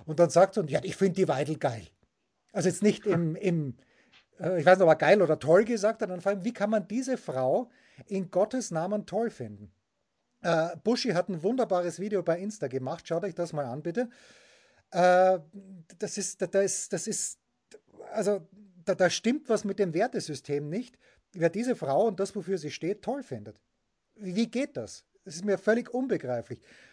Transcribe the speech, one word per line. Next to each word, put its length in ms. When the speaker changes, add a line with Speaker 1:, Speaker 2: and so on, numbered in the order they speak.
Speaker 1:
Und 160
dann 100
sagt 260
er, 120
"Ja, 140
ich 140
find 200
die 120
Weidel 280
geil." 300
Also 160
jetzt 140
nicht 240
im, 300
Speaker 2:
<laughs> 140
Speaker 1:
im, 260
äh, 220
ich 60
weiß 120
nicht, 60
ob 60
er 60
geil 260
oder 160
toll 260
gesagt 380
hat, 80
dann 100
vor 120
allem, 120
wie 80
kann 180
man 160
diese 300
Frau 540
in 240
Gottes 400
Namen 360
toll 240
finden? 420
Äh, 420
Buschi 260
hat 180
ein 140
wunderbares 580
Video 220
bei 160
Insta 300
gemacht, 400
schaut 160
euch 100
das 180
mal 120
an, 180
bitte. 280
Äh, 480
das 200
ist, 240
da, 40
da 140
ist, 320
das 140
ist, 320
also, 340
da, 100
da 140
stimmt 400
was 160
mit 140
dem 160
Wertesystem 760
nicht, 300
wer 160
diese 260
Frau 320
und 140
das, 160
wofür 220
sie 120
steht, 300
toll 220
findet. 360
Wie, 220
wie 140
geht 260
das? 300
Das 120
ist 100
mir 100
völlig 360
unbegreiflich. 680